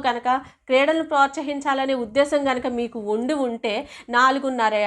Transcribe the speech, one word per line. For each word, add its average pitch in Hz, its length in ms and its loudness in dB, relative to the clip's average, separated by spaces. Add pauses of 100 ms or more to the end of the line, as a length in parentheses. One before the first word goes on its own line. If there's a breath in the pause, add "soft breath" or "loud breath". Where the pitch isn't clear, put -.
గనక, 240 220 -2 (380 loud breath)
క్రీడలను 302 460 2
ప్రోత్సహించాలనే 277 840 0
ఉద్దేశం 277 540 0
గనక 254 180 -2
మీకు 240 320 -4 (140)
ఉండి 247 220 -2
ఉంటే 240 380 -2 (380 loud breath)
నాలుగున్నర 254 640 2 (120)